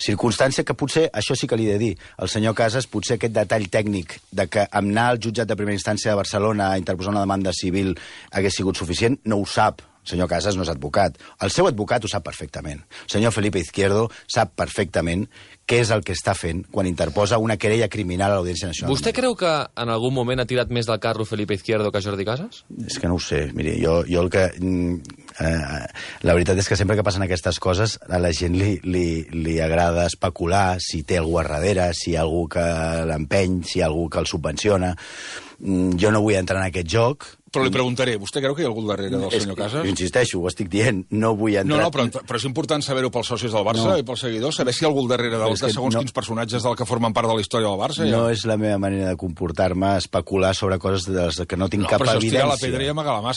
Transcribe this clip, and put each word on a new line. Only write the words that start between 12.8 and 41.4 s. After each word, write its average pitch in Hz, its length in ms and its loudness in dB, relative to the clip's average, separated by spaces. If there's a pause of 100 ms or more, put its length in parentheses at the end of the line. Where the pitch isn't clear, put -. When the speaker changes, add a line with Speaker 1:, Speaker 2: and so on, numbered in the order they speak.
Speaker 1:
El - 20 -10
senyor 110 240 2
Felipe 101 240 0
Izquierdo 98 460 2 (260)
sap 110 240 0
perfectament 87 680 -2 (420)
què 120 160 2
és 107 80 2
el 107 160 2
que 95 80 -6
està 95 240 -2
fent 82 220 -4 (100)
quan 98 160 -2
interposa 92 560 0
una 110 160 0
querella 110 320 2
criminal 95 400 0
a 101 60 4
l'Audiència 90 340 -2
Nacional. 127 240 -4
Speaker 2:
Vostè 143 240 0
creu 247 160 2
que 180 160 0
en 123 400 -2
algun 117 240 0
moment 127 300 0
ha - 20 0
tirat 120 240 0
més 120 160 0
del 110 160 0
carro 110 240 0
Felipe 104 320 -2
Izquierdo 107 320 0
que 98 160 0
Jordi 101 220 -2
Casas? 143 320 -6 (260)
Speaker 1:
És - 160 -8
que 85 80 0
no 90 80 2
ho 80 60 -4
sé. 76 240 -2 (100)
Miri, 78 240 -2
jo, 80 140 4 (100)
jo 85 160 2
el 90 80 2
que, 95 140 4 (180)
mm, 90 540 -2 (240)
eh, 78 480 -2 (340)
la 87 160 4
veritat 92 240 4
és - 80 -2
que 104 80 2
sempre 98 220 2
que 98 80 0
passen 95 180 0
aquestes 90 340 -2
coses, 95 380 0 (100)
a 90 140 0
la 87 100 4
gent 85 280 0
li, 98 240 2
li, 90 240 2 (260)
li 82 260 -2
agrada 85 460 2
especular 90 760 0
si - 220 -4
té 90 160 0
algú 82 240 2
a 78 80 -2
darrere, 90 380 2 (100)
si - 160 -4
hi - 60 2
ha - 80 2
algú 82 200 0
que 87 140 -2 (480)
l'empeny, 90 560 0
si - 140 -2
hi - 20 2
ha 82 80 2
algú 82 180 0
que 87 140 -2
el 80 80 -2
subvenciona. 90 640 0 (640)
Mm, 92 400 0
jo 104 140 4
no 107 100 4
vull 107 160 4
entrar 95 240 0
en 95 80 -2
aquest 85 240 -4
joc. 117 320 2 (300)
Speaker 3:
Però 135 80 2
li 139 80 2
preguntaré, 127 480 0
vostè 101 240 -4
creu 135 80 2
que 151 120 -2
hi - 20 2
ha - 20 0
algú 110 160 -4
al 107 60 -2
darrere 98 260 -2
del 95 160 -2
Speaker 1:
És 104 140 0
Speaker 3:
senyor 95 100 -6
Speaker 1:
que, - 80 -6
Speaker 3:
Casas? 135 240 -2
Speaker 1:
insisteixo, 92 560 0
ho 90 60 0
estic 95 180 -4
dient, 101 380 2 (100)
no 110 140 4 (100)
vull 107 160 2